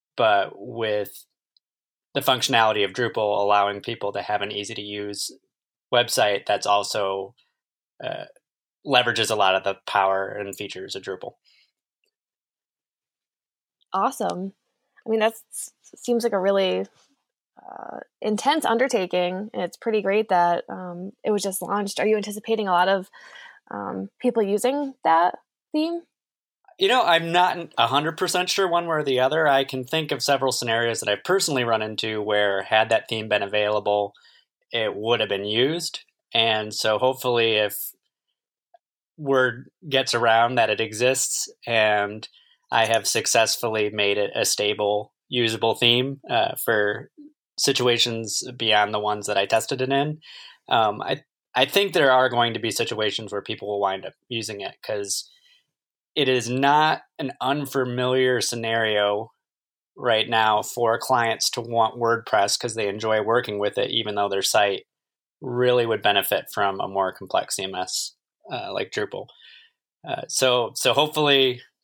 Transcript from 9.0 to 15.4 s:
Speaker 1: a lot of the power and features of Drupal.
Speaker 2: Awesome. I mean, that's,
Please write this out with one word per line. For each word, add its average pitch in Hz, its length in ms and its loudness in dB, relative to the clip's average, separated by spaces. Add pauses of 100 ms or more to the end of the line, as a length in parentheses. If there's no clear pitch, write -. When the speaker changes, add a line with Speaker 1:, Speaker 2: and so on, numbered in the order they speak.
Speaker 1:
a 110 60 0
lot 95 200 4
of 95 100 -2
the 98 100 -2 (100)
power 98 440 2
and 101 260 -10
features 95 400 -12
of 95 80 -10
Drupal. 95 300 -10 (2500)
Speaker 2:
Awesome. 190 640 -2 (520)
I - 40 -4
mean, 220 100 0
that's, - 540 -4 (220)